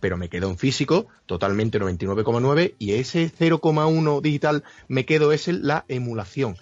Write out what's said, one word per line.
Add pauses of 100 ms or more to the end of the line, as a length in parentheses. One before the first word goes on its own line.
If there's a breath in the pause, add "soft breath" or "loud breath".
Pero
me
quedo
en
físico, (200 soft breath)
totalmente
noventa
y
nueve
coma
nueve,
y
ese
cero
coma
uno
digital (260 loud breath)
me
quedo
es
en
la
emulación.